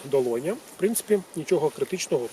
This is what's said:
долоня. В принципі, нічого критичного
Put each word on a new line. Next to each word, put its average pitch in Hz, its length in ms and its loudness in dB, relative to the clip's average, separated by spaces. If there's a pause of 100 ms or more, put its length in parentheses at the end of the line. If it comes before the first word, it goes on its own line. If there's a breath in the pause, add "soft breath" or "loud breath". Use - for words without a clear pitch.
долоня. 135 480 2
В - 260 -12
принципі, 208 400 2 (180)
нічого 151 340 2
критичного 143 640 -2